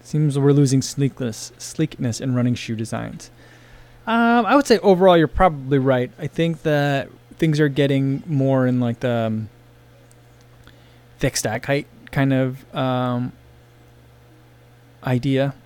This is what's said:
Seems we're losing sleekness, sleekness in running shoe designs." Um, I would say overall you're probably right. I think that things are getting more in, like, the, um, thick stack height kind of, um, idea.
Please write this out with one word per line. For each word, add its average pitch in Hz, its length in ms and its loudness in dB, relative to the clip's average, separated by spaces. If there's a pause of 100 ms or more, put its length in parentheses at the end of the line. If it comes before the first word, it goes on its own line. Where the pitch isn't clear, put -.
Seems 151 320 0
we're 143 160 4
losing 135 280 4
sleekness, 127 760 -6
sleekness - 640 -6
in 131 140 -2
running 123 200 0
shoe 117 200 -8
designs." 113 560 -10 (760)
Um, 233 400 2
I 240 100 4
would 285 100 4
say 214 120 4
overall 180 380 6
you're 160 120 4
probably 143 500 0
right. 127 400 0
I 147 80 -10
think 165 360 -4
that 143 460 -2 (280)
things 156 240 0
are 151 80 4
getting 135 580 0
more 135 400 2
in, 127 140 0
like, 117 180 -2
the, 117 300 -2
um, 110 200 -6 (1700)
thick 135 160 -2
stack 113 300 -6
height 143 200 -2 (240)
kind 135 220 0
of, 131 420 -4
um, 127 580 -4 (1700)
idea. 135 500 -2 (120)